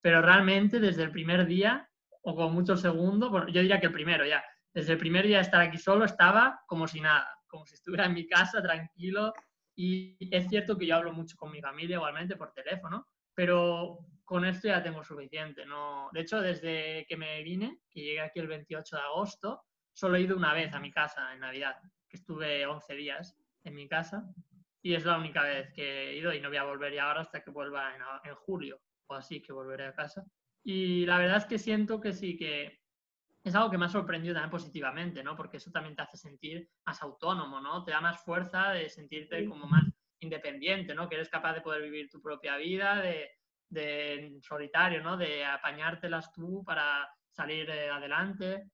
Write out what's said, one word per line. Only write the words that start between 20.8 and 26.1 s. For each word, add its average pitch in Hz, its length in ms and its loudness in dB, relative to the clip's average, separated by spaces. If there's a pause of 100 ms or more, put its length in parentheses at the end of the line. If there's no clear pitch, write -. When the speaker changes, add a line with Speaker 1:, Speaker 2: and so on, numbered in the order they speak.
Speaker 1:
casa 143 420 -2
en 131 80 -18
Navidad, 131 340 -6 (340)
que - 80 -20
estuve 151 480 -4
once 147 300 -8
días 147 400 -10 (280)
en 147 120 -14
mi 143 120 -16
casa, 165 360 -4 (580)
y 180 120 -2
es 160 120 -2
la 170 120 4
única 156 260 -2
vez 139 300 -2
que 139 360 -8
he 139 80 -10